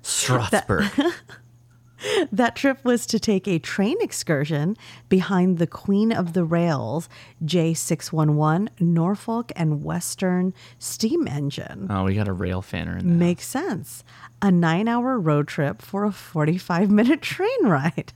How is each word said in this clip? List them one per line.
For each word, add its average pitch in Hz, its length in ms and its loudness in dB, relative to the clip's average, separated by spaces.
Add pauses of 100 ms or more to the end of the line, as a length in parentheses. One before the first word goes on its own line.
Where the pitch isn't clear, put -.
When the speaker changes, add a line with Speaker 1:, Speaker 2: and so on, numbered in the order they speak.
Speaker 1:
Strasbourg. 120 840 0 (120)
Speaker 2:
<laughs> 320 160 2 (1200)
That 233 240 0
trip 269 260 0
was 247 220 2
to - 120 -2
take 202 300 0
a 175 120 0
train 214 420 -2
excursion 156 760 -2 (320)
behind 185 500 4
the 165 80 2
Queen 202 460 0
of 170 220 -2
the 180 100 2
Rails 160 640 0 (380)
J 165 280 2
six - 380 -4
one 151 240 2
one 156 420 2
Norfolk 185 760 0
and 151 300 -2
Western 180 680 -2 (260)
steam 269 500 -2
engine. 147 600 -6
Speaker 1:
Oh, 95 140 0
we 98 120 2
got 104 120 0
a 95 60 -2
rail 92 280 -2
fanner 87 360 -6
in 92 100 -2
there. 170 80 4
Speaker 2:
Makes 175 320 0
sense. 277 560 -6 (380)
A 202 100 4
nine-hour 220 680 2
road 151 300 0
trip - 340 -4
for 196 220 -6
a 208 80 0
forty-five-minute 190 1120 2
train 427 460 0
ride. 156 480 0